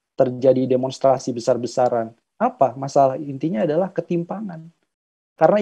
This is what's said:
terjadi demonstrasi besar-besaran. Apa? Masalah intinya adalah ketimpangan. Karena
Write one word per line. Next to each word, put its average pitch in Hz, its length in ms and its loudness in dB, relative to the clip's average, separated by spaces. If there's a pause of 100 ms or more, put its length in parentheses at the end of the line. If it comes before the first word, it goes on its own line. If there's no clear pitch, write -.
(180)
terjadi 127 480 2
demonstrasi 131 640 0
besar-besaran. 120 800 -2 (320)
Apa? 139 320 0
Masalah 135 480 2
intinya 156 400 -6
adalah 175 320 -2
ketimpangan. 170 720 -6 (680)
Karena 175 280 4